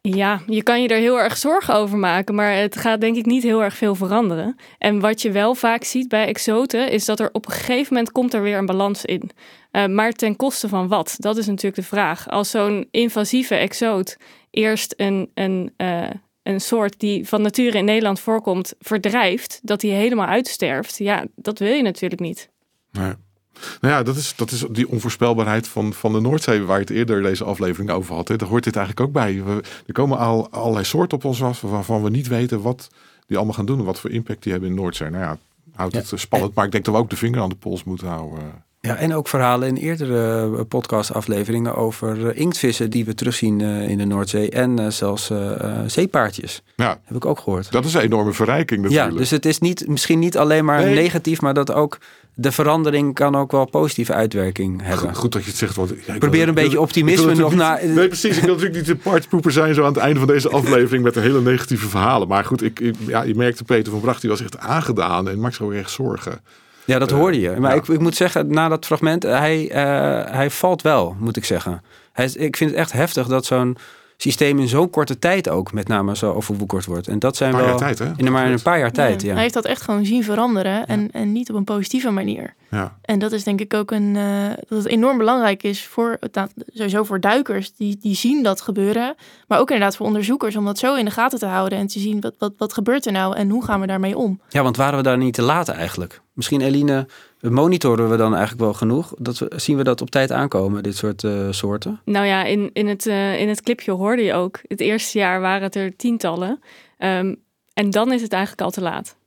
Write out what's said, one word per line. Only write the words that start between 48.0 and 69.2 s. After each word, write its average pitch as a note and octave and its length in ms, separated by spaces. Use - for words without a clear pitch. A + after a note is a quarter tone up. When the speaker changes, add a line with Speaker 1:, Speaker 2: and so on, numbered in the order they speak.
Speaker 2:
enorme G#2+ 320
verrijking A2+ 500
Speaker 3:
Ja, G2 60
Speaker 2:
natuurlijk. A2 300
Speaker 3:
dus B2+ 120
het D#3 160
is D#3 120
niet, F3 300
misschien D3 300
niet E3+ 200
alleen D#3 260
maar D3 200
Speaker 2:
Nee. C#3 100
Speaker 3:
negatief, E3 460
maar C#3 140
dat C#3 180
ook D3+ 260
de C3 180
verandering D3 600
kan C#3+ 220
ook C#3 160
wel C#3 120
positieve C#3+ 480
uitwerking F#2+ 680
hebben. F2+ 260
Speaker 2:
Goed, E2+ 80
goed A#2+ 160
dat G2+ 120
je - 60
het - 80
zegt, G2 180
want, F#2 120
ja, A2 80
ik G#2+ 40
Speaker 3:
Probeer C#3+ 200
Speaker 2:
wil, E3 100
Speaker 3:
een E3 60
beetje D#3 140
Speaker 2:
ik C3+ 60
wil, D#3 80
Speaker 3:
optimisme D#3+ 480
Speaker 2:
ik E3 60
wil D#3+ 120
Speaker 3:
nog D#3 60
Speaker 2:
natuurlijk D#3+ 260
Speaker 3:
na- F3 60
Speaker 2:
niet, D#3+ 100
nee, F3+ 120
precies. F3+ 280
Ik E3 80
wil F3+ 100
natuurlijk E3+ 320
niet - 0
de D#3+ 100
partypoeper E3 420
zijn D#3 220
zo D3 100
aan C#3+ 80
het C#3+ 100
einde D3 160
van C3+ 100
deze C#3+ 220
aflevering B2+ 540
met A#2+ 120
een A2 60
hele C3 180
negatieve A#2+ 480
verhalen. G2+ 400
Maar G2 160
goed, B2 180
ik, A2+ 180
ik, A#2 140
ja, A#2 160
je A#2 120
merkte A#2+ 300
Peter A2 280
van G#2+ 80
Bracht, A#2 200
die A2+ 100
was G#2 120
echt G2 160
aangedaan G2 720
en G2 120
maakt A#2+ 140
zich A2 100
ook G#2 80
echt G2+ 180
zorgen. - 500
Speaker 3:
Ja, C3 140
dat C3 120
Speaker 2:
Eh, C#3 60
Speaker 3:
hoorde D#3+ 240
je. F2+ 180
Maar C3 160
Speaker 2:
ja. - 60
Speaker 3:
ik, - 80
ik D#3+ 120
moet E3 160
zeggen, E3+ 360
na D#3+ 160
dat D#3+ 180
fragment, D#3+ 360